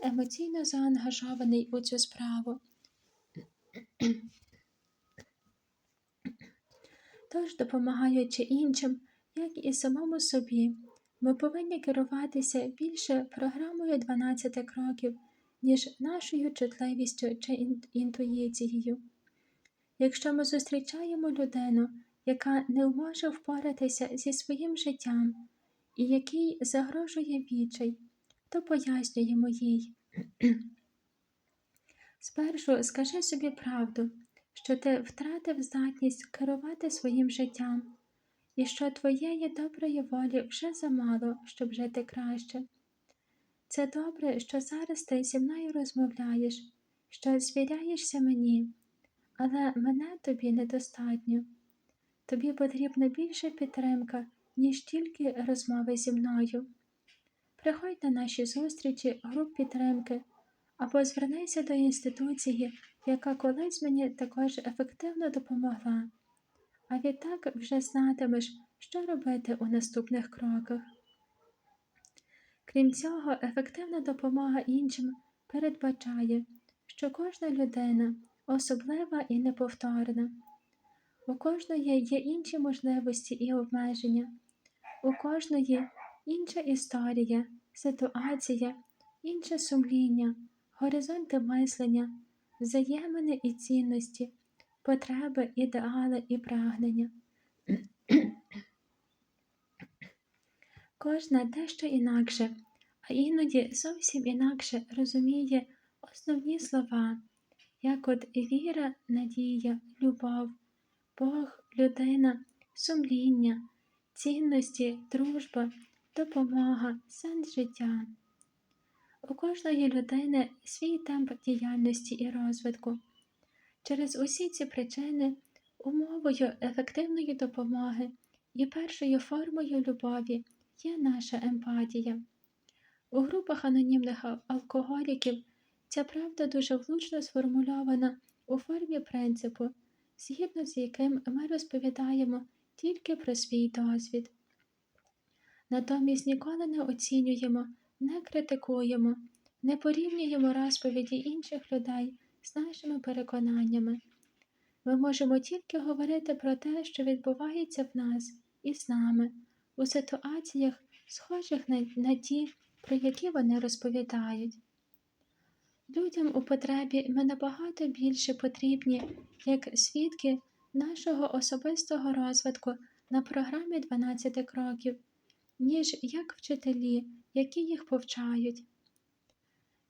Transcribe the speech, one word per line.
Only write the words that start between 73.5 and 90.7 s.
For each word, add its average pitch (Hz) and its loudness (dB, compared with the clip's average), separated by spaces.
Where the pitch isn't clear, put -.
допомога 269 0
іншим 262 0
передбачає, 240 0
що - -6
кожна 330 -4
людина 240 2
особлива 269 0
і 240 2
неповторна. 240 0
У 254 -2
кожної 294 2
є 240 2
інші 320 -4
можливості 254 0
і 247 -2
обмеження. 240 0
У 262 4
кожної 285 2
інша 339 -2
історія, 240 0
ситуація, 262 -2
інше 330 -4
сумління, 247 4